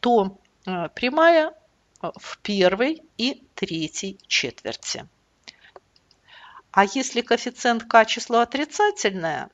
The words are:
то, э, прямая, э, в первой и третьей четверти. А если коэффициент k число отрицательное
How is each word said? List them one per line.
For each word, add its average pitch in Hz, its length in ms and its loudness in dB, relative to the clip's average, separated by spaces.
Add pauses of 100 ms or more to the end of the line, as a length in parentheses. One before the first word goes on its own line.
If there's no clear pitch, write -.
то, 208 380 2 (280)
э, 175 220 -6
прямая, 311 640 2 (480)
э, 170 140 -6
в - 240 -16
первой 208 640 0 (140)
и 254 280 -4 (100)
третьей 175 720 -8
четверти. - 800 -6 (1700)
А 196 120 6
если 240 360 -4
коэффициент 240 640 -2
k 226 220 6
число 233 340 0
отрицательное 233 1120 -2